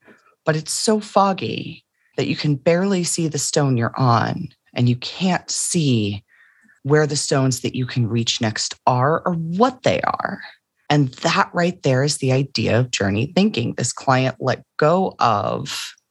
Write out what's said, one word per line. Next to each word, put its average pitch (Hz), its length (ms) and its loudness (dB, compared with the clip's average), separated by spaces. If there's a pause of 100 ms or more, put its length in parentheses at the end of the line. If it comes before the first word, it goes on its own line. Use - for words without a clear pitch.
(440)
but 156 120 0
it's 156 160 -6
so 214 260 0
foggy 196 840 -2 (320)
that 135 100 -2
you 151 80 -2
can 147 220 0
barely 180 480 0
see 160 240 -2
the 151 100 -6
stone 135 380 0
you're 117 220 -2
on, 117 500 2 (260)
and 123 140 2
you 120 80 2
can't - 520 -4
see 113 760 0 (580)
where 151 240 2
the 147 100 -4
stones 135 440 0
that - 160 -4
you 127 100 -4
can 123 220 -2
reach 117 320 -2
next - 340 -4 (120)
are 131 380 2
or 180 100 -2
what 175 500 0
they 101 160 2
are. - 400 -4 (500)
And 147 260 4
that 170 360 0
right 175 300 -2
there 131 200 2
is 147 140 0
the 131 160 0
idea 117 480 0
of 127 100 0
journey 101 460 0
thinking. 185 380 2
This 123 180 -4
client 131 480 0
let 120 240 -2 (140)
go 175 420 2
of, 120 760 -2 (160)